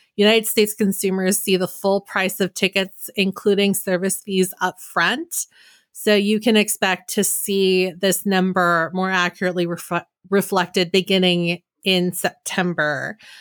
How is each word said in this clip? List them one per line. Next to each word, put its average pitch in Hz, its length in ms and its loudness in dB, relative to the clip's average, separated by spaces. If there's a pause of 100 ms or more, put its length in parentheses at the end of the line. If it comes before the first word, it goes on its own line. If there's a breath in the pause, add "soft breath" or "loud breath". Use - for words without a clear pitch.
(160 soft breath)
United 214 300 4
States 214 260 0
consumers 190 640 0
see 185 200 0
the 180 100 -2
full 196 320 -2
price 190 400 -4
of 180 140 -2
tickets, 190 600 -4
including 196 600 2
service 190 480 -2
fees, 185 400 0
up 185 180 -4
front. 214 640 -4 (520 soft breath)
So 214 160 2
you 208 260 2
can 220 160 2
expect 202 580 -2
to 202 100 0
see 190 680 0
this 180 360 -2
number 180 680 2
more 185 160 -2
accurately 180 560 0
refle-, 170 380 -6 (240)
reflected 185 640 0
beginning 180 720 2 (220)
in 180 280 2
September. 160 1040 -4 (240 loud breath)